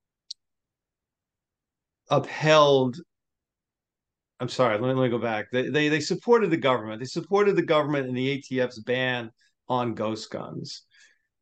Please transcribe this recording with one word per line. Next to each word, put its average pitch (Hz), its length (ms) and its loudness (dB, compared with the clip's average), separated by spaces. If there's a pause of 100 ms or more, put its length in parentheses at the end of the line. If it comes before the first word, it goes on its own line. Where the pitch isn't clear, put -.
(2000)
upheld, 143 840 4 (1400)
I'm 127 80 -6
sorry, 117 280 2
let 123 120 -2
me, 131 60 0
let 131 100 2
me 123 40 2
go 120 140 -2
back. 110 300 -4
They, 127 180 -2
they, 151 180 2
they 151 120 0
supported 214 500 2
the 160 60 0
government. 110 420 0
They 127 80 -10
supported 196 480 0
the 165 80 0
government 147 460 0
in 127 60 -4
the 131 160 -2
A 139 100 -4
T 127 200 -4
F's 123 200 -4
ban 123 500 -2 (380)
on 123 260 -2
ghost 110 360 -6
guns. - 520 -12 (600)